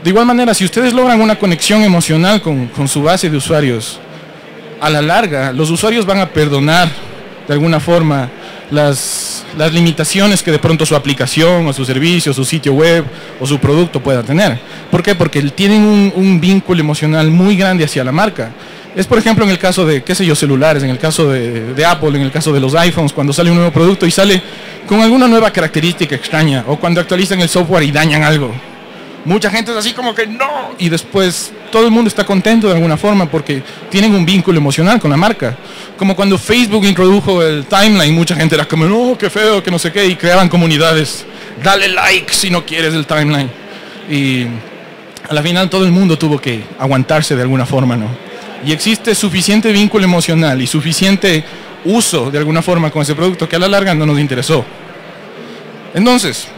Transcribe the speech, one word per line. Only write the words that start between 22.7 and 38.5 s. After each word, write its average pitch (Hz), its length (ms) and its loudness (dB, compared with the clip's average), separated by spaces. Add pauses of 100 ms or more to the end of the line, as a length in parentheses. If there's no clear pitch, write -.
iPhones, 165 380 2
cuando 143 200 -2
sale 170 180 2
un 170 60 4
nuevo 170 160 2
producto 185 340 2
y 185 40 2
sale 196 320 2 (440)
con 208 140 2
alguna 240 280 4
nueva 226 220 4
característica 160 640 -2
extraña, 143 520 0
o 147 120 -2
cuando 175 220 0
actualizan 180 400 -2
el 165 80 2
software 175 340 2
y 143 100 0
dañan 151 300 2
algo. 147 300 0 (720)
Mucha 202 260 0
gente 226 220 -4
es 226 40 -4
así 214 160 -4
como 247 220 -6
que, 226 120 -2
"¡No!", 269 520 -6
y 175 100 -2
después 175 640 -2 (180)
todo 226 140 2
el 233 60 4
mundo 226 180 4
está 202 160 -2
contento 208 440 2
de 175 60 2
alguna 165 220 2
forma 202 300 2
porque 143 360 -4 (280)
tienen 202 240 2
un 180 100 2
vínculo 185 340 2
emocional 160 420 2
con 151 100 0
la 143 80 2
marca. 175 360 0 (440)
Como 190 180 0
cuando 196 220 2
Facebook 220 480 2
introdujo 185 560 2
el 151 240 0
timeline, 196 480 4
mucha 165 200 0
gente 160 200 0